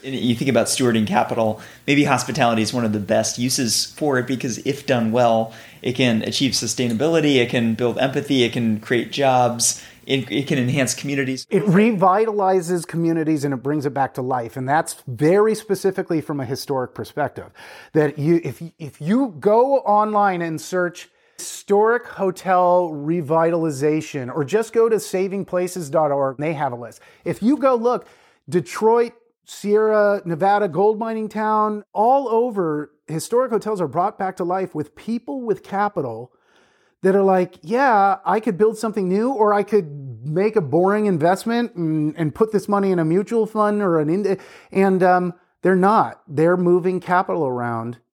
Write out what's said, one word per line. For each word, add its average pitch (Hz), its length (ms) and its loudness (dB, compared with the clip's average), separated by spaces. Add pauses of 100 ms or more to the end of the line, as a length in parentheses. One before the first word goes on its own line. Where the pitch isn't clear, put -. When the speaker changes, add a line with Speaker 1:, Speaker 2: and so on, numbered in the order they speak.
Speaker 1:
And 135 100 -8
you 120 220 0
think 135 140 -2
about 113 180 2
stewarding 113 400 2
capital, 113 520 0 (280)
maybe 143 160 4
hospitality 123 580 0
is 107 100 -2
one 123 140 -2
of 107 80 0
the 110 60 0
best 107 400 0
uses 123 460 -2
for 143 340 -2
it 120 80 -4
because 123 320 -6
if - 260 -6
done 117 260 0
well, 113 420 2 (280)
it 123 120 -4
can 120 280 2
achieve 120 300 -2
sustainability, 135 840 0
it 120 120 2
can 113 240 0
build 113 240 -2
empathy, 135 460 0
it 117 100 0
can 113 260 -2
create - 320 -2
jobs, 123 720 0 (220)
it, 135 260 -2
it 135 160 -2
can 143 120 0
enhance 127 340 0
communities. 135 560 -6
Speaker 2:
It 208 140 0
revitalizes 190 1200 2
communities 160 560 0
and 143 120 -2
it - 20 -6
brings 139 300 -2
it 139 60 -4
back 131 200 -2
to - 80 -8
life. 127 340 -4
And 131 140 -6
that's 156 280 0 (100)
very 180 480 2
specifically 190 680 -2
from 147 180 -6
a 135 60 -6
historic 127 480 -6
perspective. - 560 -6 (440)
That 151 260 2
you, 165 240 4
if, 139 180 -8 (160)
if 147 240 -16
you 208 380 0
go 240 400 4
online 208 640 0
and 160 180 -6
search 180 480 -4 (300)
historic 220 680 0
hotel 180 840 2
revitalization, 151 1400 0
or 151 120 -2
just 214 280 -2
go 226 140 4
to 220 120 2
saving 190 460 -4
places 180 440 -4
dot 151 220 2
org, 135 260 -2
they 151 160 -4
have 143 180 -4
a 120 60 -10
list. 117 240 -16 (240)
If - 180 -6
you 269 140 2
go 262 180 2
look, 233 320 -2 (400)
Detroit, 220 680 0 (360)
Sierra 208 760 2
Nevada, 196 420 2
gold 202 320 2
mining 220 300 -6
town, 214 640 -2
all 254 340 2
over, 202 640 -2 (160)
historic 226 420 -2
hotels 214 300 -2
are 170 80 -2
brought 175 320 -4
back 190 180 -6
to 190 60 -6
life 180 320 -4
with 151 180 -8
people 254 480 -8
with 220 220 -4
capital 156 680 -6 (680)
that 190 140 4
are 196 80 4
like, 185 380 2
"Yeah, 202 640 2
I 185 160 2
could 208 160 -2
build 214 200 2
something 208 300 -2
new, 208 240 0
or 208 220 2
I 202 100 2
could 143 640 -4
make 196 300 0
a 208 40 2
boring 180 440 2
investment 196 720 0
and, 156 420 -2
and 160 180 -2
put 220 160 2
this 202 160 -2
money 196 240 0
in 175 80 0
a 160 60 2
mutual 202 400 0
fund 208 360 -2
or 170 180 2
an 151 100 0
ind-," 196 280 0 (320)
and, 190 320 2
um, 180 320 2 (280)
they're 185 160 2
not. 185 500 2
They're 165 300 2
moving 180 420 2
capital 180 480 -2
around 120 520 -6 (140)